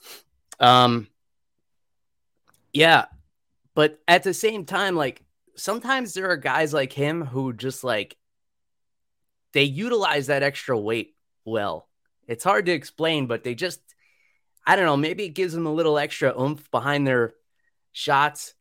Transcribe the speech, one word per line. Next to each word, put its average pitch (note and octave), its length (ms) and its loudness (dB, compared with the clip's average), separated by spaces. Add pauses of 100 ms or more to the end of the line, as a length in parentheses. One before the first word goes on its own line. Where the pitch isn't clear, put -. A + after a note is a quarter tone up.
(600)
Um, B2 480 6 (1700)
yeah, D3+ 320 6 (680)
but D3+ 340 2
at F3 160 6
the F#3+ 100 -2
same G#3+ 320 -4
time, F#3+ 300 -2
like, C#3+ 280 -4 (320)
sometimes A#3+ 580 -4
there F#3+ 160 -6
are F3 80 -6
guys C#3+ 360 -2
like C#3 180 -2
him D3 340 -4
who C3 280 -6
just, A#2+ 300 -10
like, A2 340 -4 (1400)
they C#3+ 100 4
utilize D#3 640 -2
that C#3 160 0
extra C#3 340 -4
weight A2 380 -4 (300)
well. G2+ 420 -6 (400)
It's A#2 160 -10
hard G3+ 220 0
to F3+ 80 0
explain, D3+ 540 -4
but A#2 160 -6
they B2 120 -6
just, F3 240 -8 (880)
I F3 80 6
don't F#3+ 100 2
know, D3 120 4
maybe D#3+ 260 -2
it F#3 60 -8
gives E3 240 -4
them E3 120 -4
a D3+ 80 -2
little D#3 240 2
extra C#3+ 400 -2
oomph C#3+ 320 -4
behind C#3 380 0
their A#2+ 260 2 (600)
shots. C#3+ 680 0